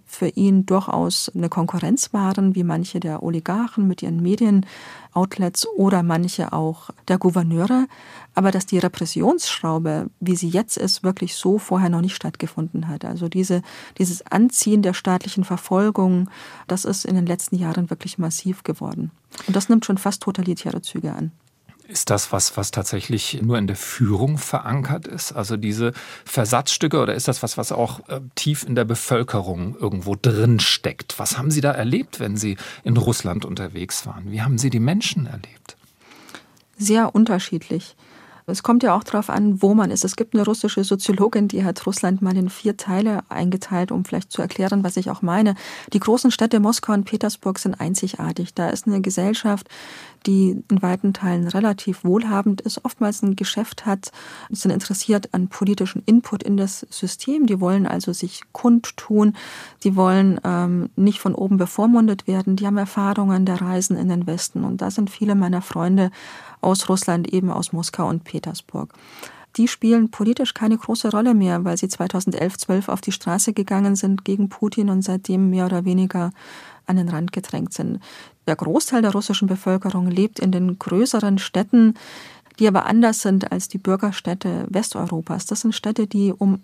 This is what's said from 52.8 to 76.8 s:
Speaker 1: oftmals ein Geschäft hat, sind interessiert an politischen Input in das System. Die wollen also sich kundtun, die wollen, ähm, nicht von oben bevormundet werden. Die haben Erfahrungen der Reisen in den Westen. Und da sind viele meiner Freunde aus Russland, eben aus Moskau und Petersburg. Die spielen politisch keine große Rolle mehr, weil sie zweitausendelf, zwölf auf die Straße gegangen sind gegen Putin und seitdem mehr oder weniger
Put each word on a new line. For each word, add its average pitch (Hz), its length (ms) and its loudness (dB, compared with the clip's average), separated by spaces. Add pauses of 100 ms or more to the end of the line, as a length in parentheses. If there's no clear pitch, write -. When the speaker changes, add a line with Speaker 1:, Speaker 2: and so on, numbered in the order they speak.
Speaker 1:
oftmals 208 380 -2
ein 196 140 2
Geschäft - 500 -6
hat, 196 260 -2 (380)
sind 196 220 0
interessiert 202 640 -2
an 185 140 0
politischen 190 580 -2
Input 220 380 4
in 202 140 0
das 196 320 -2
System. 269 560 -2
Die 202 140 2
wollen 190 280 4
also 180 260 -2
sich - 280 -8 (100)
kundtun, 214 840 2 (480)
die 190 120 2
wollen, 190 480 6
ähm, 175 520 0
nicht 196 240 4
von 180 160 0
oben 190 220 2
bevormundet 214 720 4
werden. 190 280 2
Die 196 100 0
haben 202 120 2
Erfahrungen 196 680 2
der 180 160 0
Reisen 185 360 0
in 185 120 0
den 175 180 0
Westen. 175 360 -4
Und 190 180 -4
da 185 100 -2
sind 196 180 0
viele 208 260 0
meiner 180 260 2
Freunde 185 500 2 (500)
aus 190 280 2
Russland, 175 420 0
eben 185 200 2
aus - 200 -4
Moskau 170 360 -4
und 165 160 -4
Petersburg. - 680 -10 (640)
Die 226 120 4
spielen 226 440 2
politisch 233 420 0
keine 220 240 2
große 226 320 -2
Rolle 220 240 4
mehr, 180 320 4
weil 170 120 0
sie 185 100 -2
zweitausendelf, 185 720 -2
zwölf 196 300 -2
auf - 140 -2
die 196 100 -6
Straße 190 420 -2
gegangen 196 420 2
sind 196 280 0
gegen 196 260 0
Putin 202 400 0
und 190 120 2
seitdem 190 480 0
mehr 185 160 2
oder 185 200 0
weniger 185 460 2 (540)